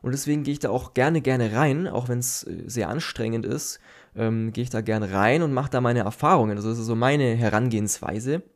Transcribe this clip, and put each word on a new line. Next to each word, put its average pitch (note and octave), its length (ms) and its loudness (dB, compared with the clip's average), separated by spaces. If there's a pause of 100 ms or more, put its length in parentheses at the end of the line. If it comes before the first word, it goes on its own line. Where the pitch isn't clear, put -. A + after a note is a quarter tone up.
Und B2+ 120 -2
deswegen D3 300 0
gehe C#3+ 100 0
ich C#3+ 60 -4
da A#2+ 100 -2
auch A#2+ 240 -2
gerne, D3+ 280 4
gerne B2 300 2
rein, C#3+ 360 2
auch B2 200 -4
wenn's, B2 360 -2
äh, - 240 -10
sehr A2+ 220 -2
anstrengend A2+ 560 -4
ist, - 360 -6 (340)
ähm, A2+ 380 0
gehe A#2+ 100 -4
ich B2 60 -6
da A2 120 -2
gerne G#2+ 300 0
rein A2 300 4
und D3+ 100 0
mache C3+ 200 -2
da B2 100 2
meine A#2+ 200 2
Erfahrungen. A2 540 2
Also G#2 140 -4
das A#2 100 -4
ist A2 60 -6
so A#2 100 0
meine B2+ 400 2
Herangehensweise A2+ 1080 0 (120)